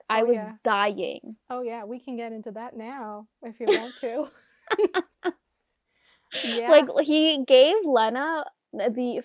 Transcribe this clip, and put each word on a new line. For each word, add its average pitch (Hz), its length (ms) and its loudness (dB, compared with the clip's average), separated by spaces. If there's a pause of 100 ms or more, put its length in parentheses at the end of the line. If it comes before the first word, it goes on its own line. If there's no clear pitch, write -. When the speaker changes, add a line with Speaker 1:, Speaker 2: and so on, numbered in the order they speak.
Speaker 1:
I 220 120 0
Speaker 2:
Oh, 233 60 2
Speaker 1:
was 240 80 4
Speaker 2:
yeah. 214 180 -8 (100)
Speaker 1:
dying. 208 720 -2 (140)
Speaker 2:
Oh, 254 120 -8
yeah, 233 220 -10
we 240 160 -12
can 254 160 -12
get 233 160 -10
into 220 200 -14
that 226 260 -14
now 220 500 -14 (140)
if 226 180 -16
you 240 80 -10
want 254 300 0
to. 269 320 -8 (480)
<laughs> 359 560 -2 (1120)
Yeah. 233 280 -2
Speaker 1:
Like, 302 140 8 (200)
he 302 400 2
gave 277 300 8 (100)
Lena 254 600 0 (280)
the 240 520 -4